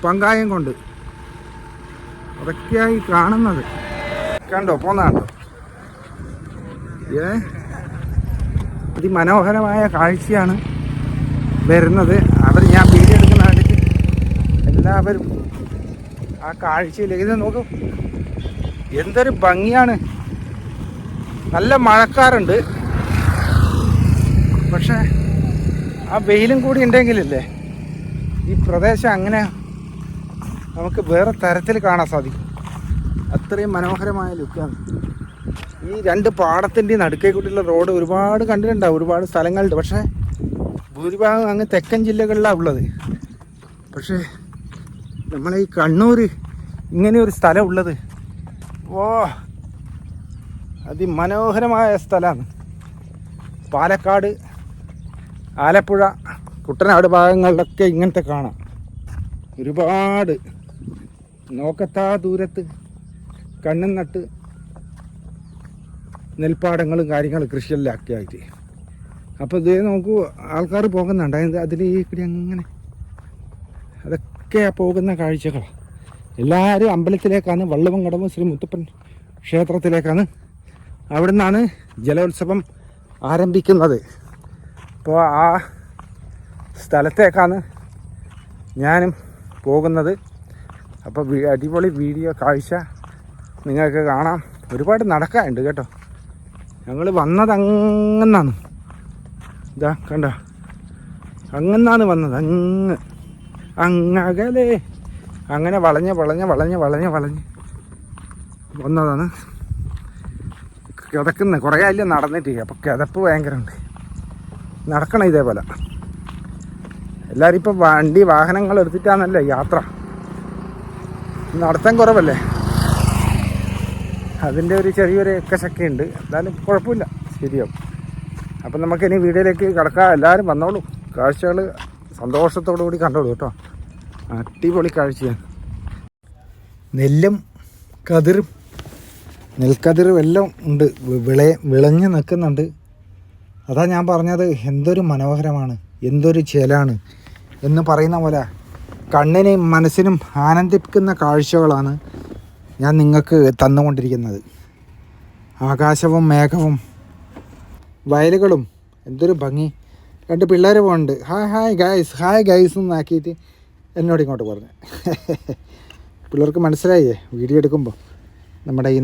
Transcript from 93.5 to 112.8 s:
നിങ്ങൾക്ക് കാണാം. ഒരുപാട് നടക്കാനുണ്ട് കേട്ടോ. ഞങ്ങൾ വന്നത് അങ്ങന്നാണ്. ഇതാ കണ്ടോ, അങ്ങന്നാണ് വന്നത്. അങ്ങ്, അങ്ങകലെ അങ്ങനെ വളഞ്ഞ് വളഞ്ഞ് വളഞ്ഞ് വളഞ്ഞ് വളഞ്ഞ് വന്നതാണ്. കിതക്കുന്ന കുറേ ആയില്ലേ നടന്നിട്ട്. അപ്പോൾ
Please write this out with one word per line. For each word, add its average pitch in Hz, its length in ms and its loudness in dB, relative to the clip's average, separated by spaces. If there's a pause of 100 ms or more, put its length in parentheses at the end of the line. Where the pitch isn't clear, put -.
നിങ്ങൾക്ക് 151 440 0
കാണാം. 160 280 0 (360)
ഒരുപാട് 196 280 0 (100)
നടക്കാനുണ്ട് 147 540 0
കേട്ടോ. 143 180 -6 (1000)
ഞങ്ങൾ 143 200 -6 (140)
വന്നത് 190 360 2
അങ്ങന്നാണ്. 208 960 2 (1200)
ഇതാ 147 140 -2 (180)
കണ്ടോ, 151 220 -2 (1300)
അങ്ങന്നാണ് 220 540 4
വന്നത്. 156 280 0
അങ്ങ്, 180 560 0 (880)
അങ്ങകലെ 180 840 0 (880)
അങ്ങനെ 175 300 -2
വളഞ്ഞ് 165 340 2
വളഞ്ഞ് 160 320 -2
വളഞ്ഞ് 160 320 0
വളഞ്ഞ് 147 320 0
വളഞ്ഞ് 147 260 -6 (1400)
വന്നതാണ്. 156 420 -2 (1900)
കിതക്കുന്ന 165 540 0
കുറേ 151 200 2
ആയില്ലേ 196 300 0
നടന്നിട്ട്. 143 480 -4
അപ്പോൾ - 200 -14